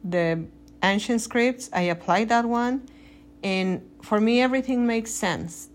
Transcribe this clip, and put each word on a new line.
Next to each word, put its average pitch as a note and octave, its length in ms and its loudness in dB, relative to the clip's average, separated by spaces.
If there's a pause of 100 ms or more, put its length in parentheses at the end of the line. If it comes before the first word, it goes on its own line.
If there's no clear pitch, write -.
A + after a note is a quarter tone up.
the E3 440 0 (360)
ancient G#3 380 2
scripts, B3 540 -2
I F3+ 80 0
apply F3 420 0
that A#3 220 2
one. A#3+ 420 -2 (560)
And F#3 380 -2 (180)
for G#3 200 0
me, A#3 200 4
everything B3+ 460 2
makes A3+ 240 -2
sense. E3 640 -4